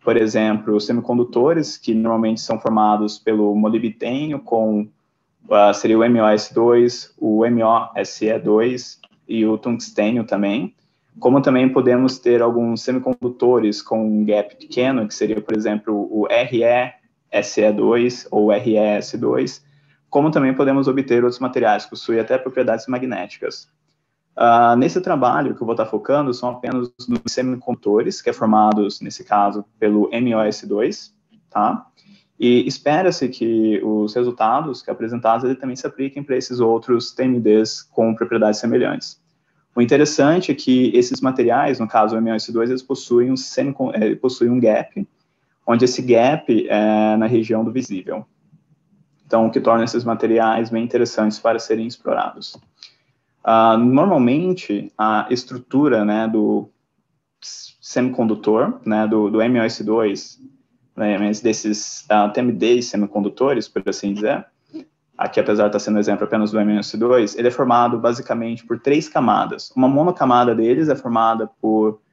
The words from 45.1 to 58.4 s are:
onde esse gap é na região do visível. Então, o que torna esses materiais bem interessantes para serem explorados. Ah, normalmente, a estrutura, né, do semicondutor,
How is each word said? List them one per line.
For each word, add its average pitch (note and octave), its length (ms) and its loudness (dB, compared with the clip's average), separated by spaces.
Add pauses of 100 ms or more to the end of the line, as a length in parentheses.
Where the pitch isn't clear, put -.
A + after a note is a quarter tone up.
onde A#2 180 2
esse B2 160 0
gap C3 680 2
é G#2+ 480 2
na A2 100 0
região A2+ 360 0
do A2+ 80 -4
visível. G2+ 540 -8 (1000)
Então, A2+ 220 2
o A2 40 0
que C3 100 0
torna A2+ 240 2
esses A#2 200 -4
materiais A2+ 680 0
bem A2+ 120 -4
interessantes A#2 560 -2
para A2+ 200 0
serem A2+ 280 -4
explorados. - 720 -8 (880)
Ah, A2+ 320 4
normalmente, D3+ 1200 2
a G#2+ 340 0
estrutura, B2+ 760 0
né, G#2+ 220 0
do G#2+ 440 -2 (680)
semicondutor, B2 1500 -2